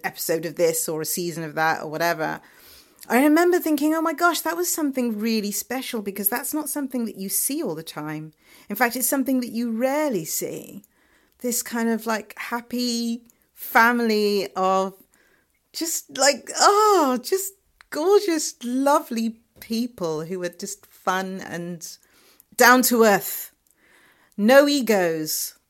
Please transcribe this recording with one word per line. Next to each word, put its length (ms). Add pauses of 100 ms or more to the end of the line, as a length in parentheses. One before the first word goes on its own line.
episode 400
of 120
this 340
or 100
a 60
season 360
of 120
that 280
or 80
whatever, 520 (680)
I 140
remember 360
thinking, 360
"Oh 80
my 100
gosh, 300
that 160
was 120
something 480
really 340
special," 500
because 260
that's 240
not 160
something 380
that 100
you 140
see 320
all 120
the 80
time. 500 (360)
In 80
fact, 180
it's 140
something 320
that 120
you 200
rarely 540
see. 560 (560)
This 240
kind 260
of, 180
like, 300
happy 840 (320)
family 1000
of 400 (800)
just, 460
like, 320 (100)
oh, 600
just 320 (340)
gorgeous, 760
lovely 800 (200)
people 640
who 160
were 100
just 340
fun 560
and 460 (680)
down 260
to 220
earth. 480 (840)
No 320
egos. 840 (140)